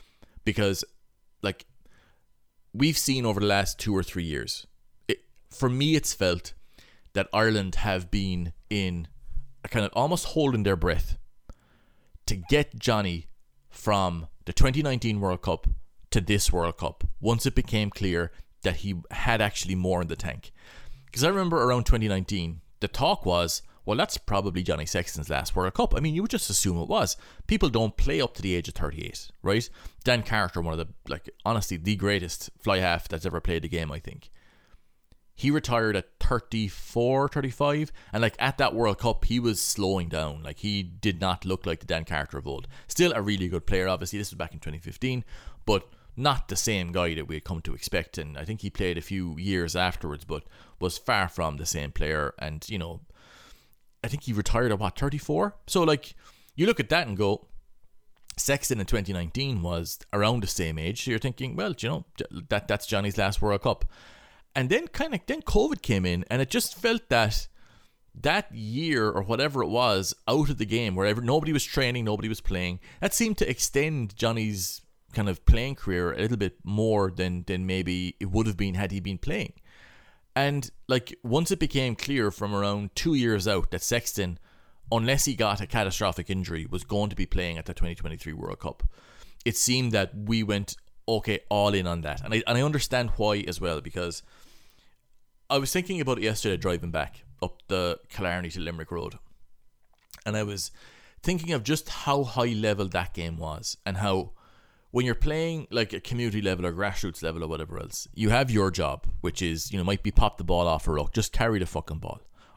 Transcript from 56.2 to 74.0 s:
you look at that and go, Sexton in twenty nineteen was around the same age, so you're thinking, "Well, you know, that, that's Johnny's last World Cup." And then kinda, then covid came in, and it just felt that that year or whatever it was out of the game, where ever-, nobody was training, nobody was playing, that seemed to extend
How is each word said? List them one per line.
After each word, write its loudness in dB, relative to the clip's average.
you 4
look 4
at -4
that 2
and -4
go, 0
Sexton 0
in -2
twenty 0
nineteen -2
was -4
around 4
the -2
same -2
age, -4
so 0
you're 0
thinking, -4
"Well, -4
you -4
know, -4
that, 0
that's 0
Johnny's 0
last 2
World 2
Cup." 2
And 0
then 2
kinda, -2
then -4
covid 2
came 2
in, 0
and 2
it -2
just 0
felt 0
that 4
that 0
year 0
or 0
whatever 0
it 0
was 2
out 4
of -2
the 0
game, 0
where 2
ever-, 2
nobody 2
was 2
training, 0
nobody 0
was -4
playing, -2
that 0
seemed 2
to 2
extend 0